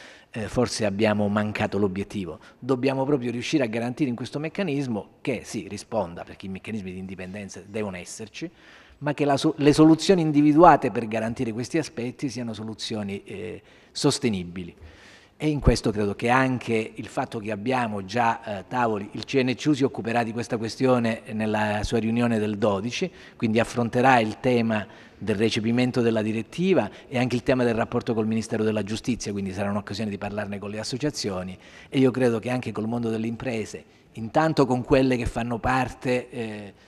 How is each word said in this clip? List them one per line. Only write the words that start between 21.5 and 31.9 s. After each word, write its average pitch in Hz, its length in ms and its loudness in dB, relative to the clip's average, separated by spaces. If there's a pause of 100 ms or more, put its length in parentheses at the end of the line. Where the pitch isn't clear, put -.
sua 117 160 0
riunione 117 400 2
del 104 180 -2
dodici, 107 540 0 (240)
quindi 113 240 2
affronterà 123 580 4
il 110 220 0
tema 113 480 0 (280)
del 104 200 -2
recepimento 117 640 0
della 113 220 2
direttiva 113 640 0 (180)
e 123 120 -2
anche 123 160 0
il 120 80 -2
tema 127 200 2
del 117 120 2
rapporto 113 400 -2
col 110 100 0
Ministero 110 380 -2
della 107 180 0
Giustizia, 107 500 -4
quindi 98 220 -4
sarà 101 160 -2
un'occasione 104 400 -4
di 101 80 -6
parlarne 101 400 -6
con 101 140 -10
le 107 80 -8
associazioni 107 760 -6 (320)
e 139 120 -2